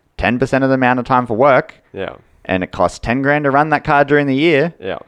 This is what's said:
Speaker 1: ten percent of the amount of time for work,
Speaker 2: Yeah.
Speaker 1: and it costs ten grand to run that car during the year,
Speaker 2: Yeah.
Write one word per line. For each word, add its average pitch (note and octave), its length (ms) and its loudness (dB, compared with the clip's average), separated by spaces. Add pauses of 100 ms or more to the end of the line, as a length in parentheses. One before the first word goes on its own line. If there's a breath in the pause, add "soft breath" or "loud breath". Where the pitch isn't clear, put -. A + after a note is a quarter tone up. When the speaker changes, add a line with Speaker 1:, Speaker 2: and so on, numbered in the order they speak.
(160)
Speaker 1:
ten A#2 220 -2
percent C3+ 260 0
of C3+ 60 0
the C3+ 40 2
amount B2+ 260 0
of A#2+ 60 -8
time B2+ 200 0
for A2+ 100 -4
work, C3+ 380 2 (180)
Speaker 2:
Yeah. F#2+ 240 -10 (280)
Speaker 1:
and F#2 180 -2
it F2+ 100 -6
costs F2 260 -2
ten B2 240 -2
grand D3 220 0
to C#3 60 0
run D3 200 2
that C#3+ 140 -2
car C#3+ 200 2
during C#3+ 220 2
the C3+ 80 0
year, D#3 460 2
Speaker 2:
Yeah. F2+ 280 -8